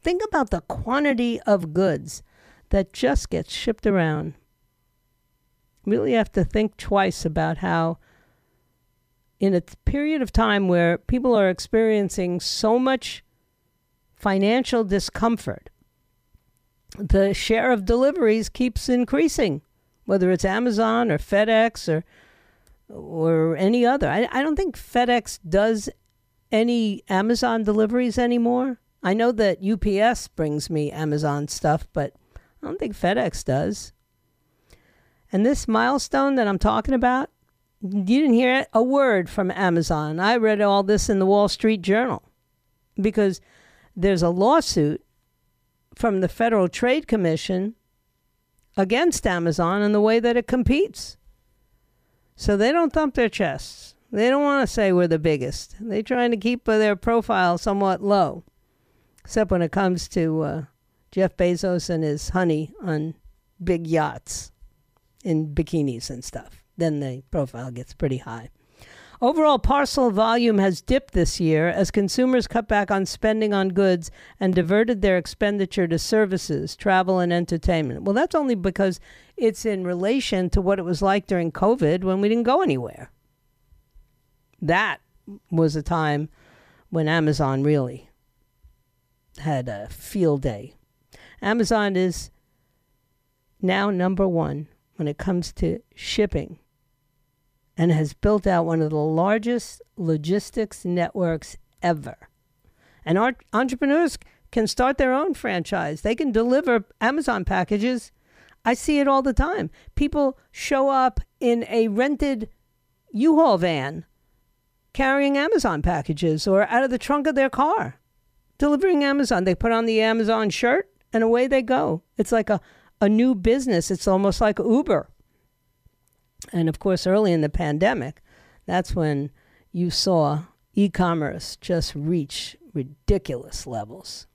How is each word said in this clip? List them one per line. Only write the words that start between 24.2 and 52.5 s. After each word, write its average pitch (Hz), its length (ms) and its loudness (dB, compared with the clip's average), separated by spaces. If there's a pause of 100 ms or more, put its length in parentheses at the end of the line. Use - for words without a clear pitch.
I 262 100 -2
don't 302 140 -2
think 359 220 -4
FedEx 240 680 -2
does 208 420 0 (600)
any 226 580 0
Amazon 226 540 0
deliveries 220 540 0
anymore. 240 640 0 (220)
I 185 120 0
know 226 180 2
that 202 320 0
U 202 140 0
P 196 220 0
S 226 280 0
brings 151 420 -4
me 151 220 -2
Amazon 147 560 -2
stuff, - 460 -2
but 175 200 -4 (220)
I - 320 -18
don't 370 120 -8
think 208 160 -6
FedEx 202 480 -2
does. 151 500 -4 (1400)
And 202 140 2
this 269 220 0
milestone 269 680 0
that 226 120 2
I'm 196 120 -2
talking 220 340 0
about, 254 360 0 (520)
you 196 220 -4
didn't 254 300 4
hear 254 400 2
a 226 80 4
word 254 480 2
from 180 220 -2
Amazon. 165 680 0
I 214 180 2
read 214 240 2
all 202 200 4
this 196 280 0
in 196 100 2
the 190 60 4
Wall 202 240 4
Street 220 320 0
Journal 202 420 0 (760)
because 202 420 0 (540)
there's 180 280 2
a 170 60 4
lawsuit 185 760 2 (880)
from 202 280 0
the 180 60 0
Federal 220 400 2
Trade 254 400 0
Commission 190 680 -2 (1000)
against 233 520 0
Amazon 175 540 0
and 208 120 2
the 208 80 4
way 220 180 4
that 240 180 0
it 240 100 -2
competes. 254 720 0 (1160)
So 202 220 0